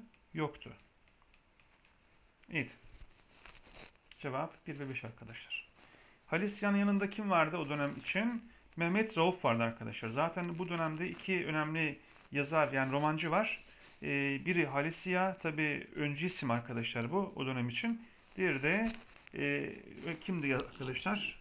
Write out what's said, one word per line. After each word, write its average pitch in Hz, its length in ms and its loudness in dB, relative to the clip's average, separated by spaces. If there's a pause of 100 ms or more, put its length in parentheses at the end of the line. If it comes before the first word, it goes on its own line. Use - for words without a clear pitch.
(340)
yoktu. 151 400 -4 (1800)
Evet. 143 160 -2 (1500)
Cevap 143 480 -4
bir 139 120 -8
ve 139 100 -6
beş 127 160 -6
arkadaşlar. - 640 -10 (600)
Halis 196 320 0
Ziya'nın 202 180 4
yanında 202 320 4
kim 202 200 -4
vardı 165 280 6
o 147 120 -2
dönem 143 280 0
için? 226 540 -2 (260)
Mehmet 185 400 2
Rauf 180 280 4
vardı 117 180 6
arkadaşlar. 113 460 -4
Zaten 165 500 0
bu 180 100 -2
dönemde 165 400 -2
iki 175 360 0
önemli 156 540 0 (320)
yazar 143 420 4
yani 131 180 2
romancı 151 400 2
var. - 320 0 (400)
Ee, 139 420 0
biri 170 200 4
Halis 143 300 0
Ziya, 185 460 2
tabii 151 540 0
öncü 147 300 -2
isim 147 260 0
arkadaşlar 120 600 -2
bu 190 240 0
o 135 100 -2
dönem 127 240 0
için. 226 320 -2 (360)
Diğeri 156 260 2
de, 202 240 4 (480)
e, 143 380 0 (480)
kimdi 165 260 -2
ya 131 100 2
arkadaşlar? 139 840 -4